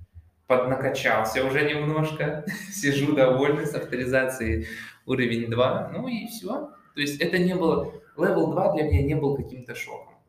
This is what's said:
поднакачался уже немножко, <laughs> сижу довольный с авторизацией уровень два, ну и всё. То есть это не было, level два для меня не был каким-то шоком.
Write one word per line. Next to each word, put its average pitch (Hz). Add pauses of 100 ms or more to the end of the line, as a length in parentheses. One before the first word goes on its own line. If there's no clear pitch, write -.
(480)
поднакачался 127
уже 147
немножко, 151 (140)
<laughs> -
сижу 139
довольный 143
с -
авторизацией 127 (380)
уровень 120
два, 123
ну 240
и 233
всё. 254 (240)
То 143
есть 143
это 170
не 180
было, 160 (240)
level 165
два 185
для 151
меня -
не 147
был 139
каким-то 120
шоком. - (140)